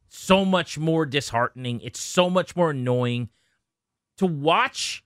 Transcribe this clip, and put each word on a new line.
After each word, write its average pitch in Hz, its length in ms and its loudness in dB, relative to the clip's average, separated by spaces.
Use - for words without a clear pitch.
So 196 360 2
much 185 320 0
more 160 300 0
disheartening. 123 760 -2
It's - 200 -12
so 180 280 2
much 180 260 0
more 170 180 2
annoying 123 580 -2
to 190 100 2
watch 170 800 0